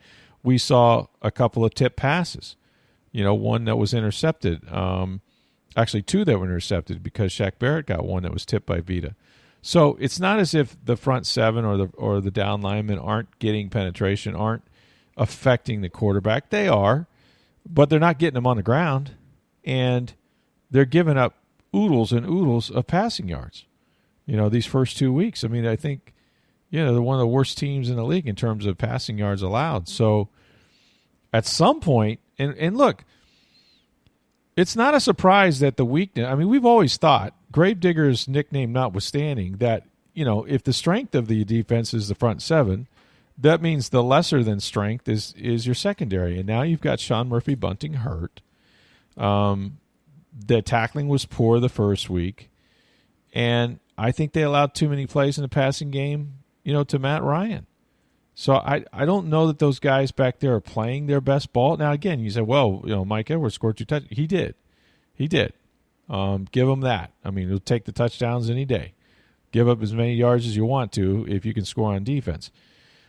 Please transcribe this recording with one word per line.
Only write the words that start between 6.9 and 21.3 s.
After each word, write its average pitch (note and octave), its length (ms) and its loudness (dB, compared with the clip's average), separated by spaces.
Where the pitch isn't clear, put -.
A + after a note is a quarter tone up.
because F#2+ 300 -4
Shaq G2 260 -4
Barrett C#3+ 300 -2
got E2+ 180 -4
one F#2 160 -4
that E2+ 100 -6
was E2 140 -8
tipped - 220 -4
by F2 120 -2
Vita. F2 360 -6
So D3+ 360 4
it's C3+ 200 -4
not G3 200 0
as E3+ 140 0
if D3 320 0
the A#2+ 100 0
front B2+ 300 -2
seven A2+ 400 0
or G2+ 120 0
the, F#2+ 180 0
or G#2 260 -2
the G2 80 -4
down G2+ 320 -2
linemen G#2 380 -4
aren't G#2+ 400 -6
getting G#2+ 320 -2
penetration, G2 640 -2
aren't A2 260 -4
affecting A#2+ 640 -2
the F2+ 80 -6
quarterback. G#2 600 0
They G#3 200 0
are, A#2 360 2
but D3 200 4
they're D#3 100 4
not E3 200 2
getting D#3 160 0
them B2 120 0
on B2+ 80 4
the G#2 80 -2
ground, C#3 480 0
and B2+ 480 -2
they're C3+ 140 6
giving D3+ 320 2
up B2 160 2